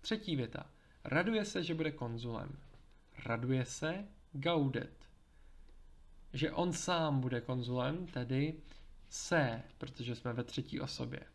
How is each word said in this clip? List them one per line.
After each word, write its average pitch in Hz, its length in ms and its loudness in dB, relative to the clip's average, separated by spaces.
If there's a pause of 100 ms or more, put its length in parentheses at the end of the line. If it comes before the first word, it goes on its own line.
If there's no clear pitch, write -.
Třetí 208 360 0
věta. - 300 -2 (380)
Raduje 202 400 4
se, - 180 0
že 160 120 0
bude 160 160 2
konzulem. 117 680 -4 (680)
Raduje 123 380 4
se, 185 440 -2 (240)
gaudet. 139 760 2 (1200)
Že 143 200 2
on 175 200 2
sám 160 480 4
bude 123 200 2
konzulem, 127 680 0
tedy 135 480 2 (540)
se, 123 540 2 (160)
protože 123 380 -4
jsme 120 160 -2
ve 120 120 0
třetí - 360 -4
osobě. 127 400 -4 (140)